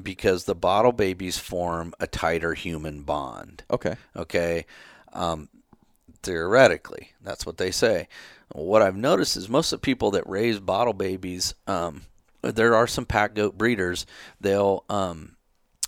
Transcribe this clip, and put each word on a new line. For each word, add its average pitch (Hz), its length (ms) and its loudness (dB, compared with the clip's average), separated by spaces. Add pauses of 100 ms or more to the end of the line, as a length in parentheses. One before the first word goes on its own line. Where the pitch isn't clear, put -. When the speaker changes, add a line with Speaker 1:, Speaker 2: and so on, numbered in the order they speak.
Speaker 1:
because 92 440 0
the 98 100 0
bottle 101 360 4
babies 92 460 -2
form 85 600 -4
a 85 80 -4
tighter 82 460 -2
human 78 500 -8
bond. 69 680 -8
Speaker 2:
Okay. - 240 -2 (200)
Speaker 1:
Okay. 85 500 -2 (480)
Um, 82 340 -4 (760)
theoretically, 90 880 2 (100)
that's - 240 -8
what 82 120 -10
they 92 140 -2
say. 104 360 2 (460)
What 95 280 4
I've 95 160 4
noticed 160 400 2
is 92 120 -10
most 147 220 2
of - 100 -4
the - 40 -6
people 117 260 0
that 95 160 0
raise 104 320 0
bottle 98 340 0
babies, 92 600 -4 (140)
um, 85 360 -4 (380)
there 113 340 2
are 117 120 6
some - 180 -4
pack 104 300 0
goat 104 220 -2
breeders. 98 480 -2 (360)
They'll, 98 480 2
um, 90 480 -4 (500)